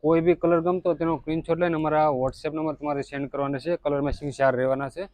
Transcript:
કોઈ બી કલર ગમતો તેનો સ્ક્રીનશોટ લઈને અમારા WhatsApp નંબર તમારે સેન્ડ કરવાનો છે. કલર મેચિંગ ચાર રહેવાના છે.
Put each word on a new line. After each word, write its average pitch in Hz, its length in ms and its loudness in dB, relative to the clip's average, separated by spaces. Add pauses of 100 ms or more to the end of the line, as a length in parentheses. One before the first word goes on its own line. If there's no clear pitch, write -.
કોઈ 165 200 4
બી 170 140 4
કલર 165 260 2
ગમતો 180 340 0
તેનો 160 240 -2
સ્ક્રીનશોટ 160 400 -2
લઈને 170 160 0
અમારા 156 340 2
WhatsApp 135 460 -2
નંબર 156 200 -4
તમારે 143 280 -4
સેન્ડ 139 280 -6
કરવાનો 139 280 -2
છે. 165 180 -2
કલર 143 240 -2
મેચિંગ 143 320 -4
ચાર 131 240 2
રહેવાના 131 320 0
છે. 180 260 -10